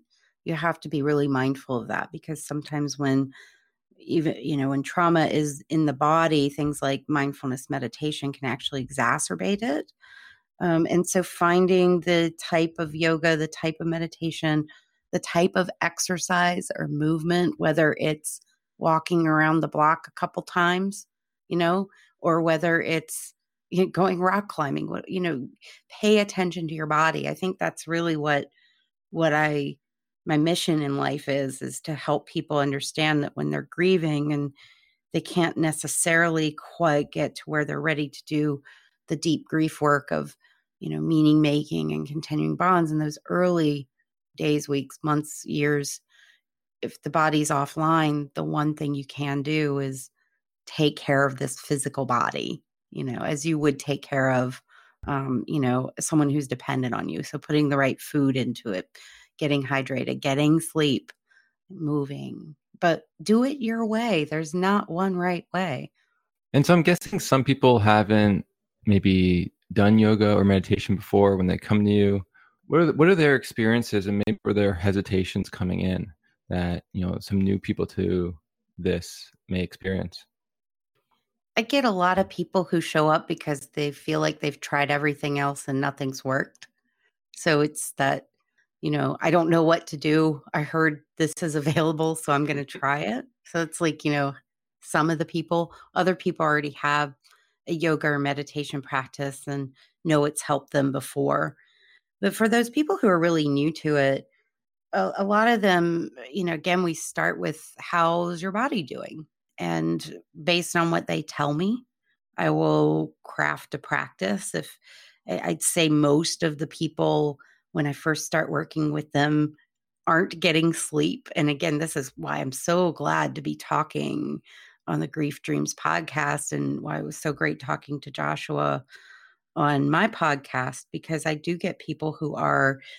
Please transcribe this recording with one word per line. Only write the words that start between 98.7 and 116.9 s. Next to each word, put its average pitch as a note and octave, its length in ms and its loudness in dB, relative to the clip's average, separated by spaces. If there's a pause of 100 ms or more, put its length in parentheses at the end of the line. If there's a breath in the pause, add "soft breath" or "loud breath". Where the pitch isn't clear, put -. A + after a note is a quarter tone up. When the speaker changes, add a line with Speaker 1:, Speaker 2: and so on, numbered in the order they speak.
Speaker 1:
practice C3+ 640 -6
and C#3 280 -6 (300 soft breath)
know D3+ 200 4
it's D3 180 -2
helped - 300 -2
them C#3 180 2
before. C#3+ 640 -2 (680 soft breath)
But G3 120 0
for A3 140 2
those A#3 220 2
people D4+ 260 0
who A3+ 120 2
are F3+ 100 6
really D#3+ 300 2
new C#3+ 260 2
to D3+ 220 0
it, C3+ 320 2 (640)
a, F#3+ 260 0
a G3+ 60 -2
lot G#3 240 2
of A#3 120 2
them, E3+ 500 2 (220)
you F3+ 120 -4
know, E3+ 100 -2
again, F3 300 0
we E3 100 0
start - 440 -4
with, - 400 -8
"How's E3+ 600 0
your F#3 120 -6
body A#3 300 -2
doing?" - 440 -12 (320)
And E3 600 -4 (240)
based F3 340 -2
on E3 140 2
what E3+ 180 -2
they D#3+ 140 -4
tell D3 320 -4
me, G3 300 -2 (540)
I D#3+ 120 0
will D#3 640 2 (100)
craft - 500 -4
a - 40 -8
practice. F3+ 760 -6
If - 240 -8 (500 soft breath)
I, F3+ 160 -4
I'd E3 180 -4
say E3 260 2
most D3+ 540 2
of D3+ 160 -2
the D#3 80 -6
people, D3+ 720 -2 (340 soft breath)